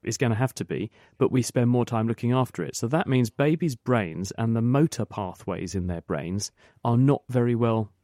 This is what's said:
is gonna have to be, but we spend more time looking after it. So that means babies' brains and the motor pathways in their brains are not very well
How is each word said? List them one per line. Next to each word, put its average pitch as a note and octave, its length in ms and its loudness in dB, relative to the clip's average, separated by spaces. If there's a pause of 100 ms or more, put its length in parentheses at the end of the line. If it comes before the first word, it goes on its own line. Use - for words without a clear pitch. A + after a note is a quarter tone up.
is G#2 120 -6
gonna A#2 200 0
have B2 180 -2
to - 100 -6
be, - 280 -6 (260)
but - 140 4
we B2+ 100 4
spend A#2+ 300 2
more B2 120 2
time A2+ 240 0
looking A#2 240 -2
after B2 320 0
it. C#3 120 -8
So B2+ 140 -4
that D#3 180 0
means B2+ 240 2
babies' D3+ 440 0
brains F#2+ 640 -2
and A2+ 180 0
the A2+ 60 0
motor B2+ 420 2
pathways F#2 720 -8
in F2+ 140 -2
their E2+ 140 -4
brains E2+ 500 -4 (340)
are A#2+ 100 2
not C3+ 320 2
very A#2+ 280 0
well A2+ 360 0 (120)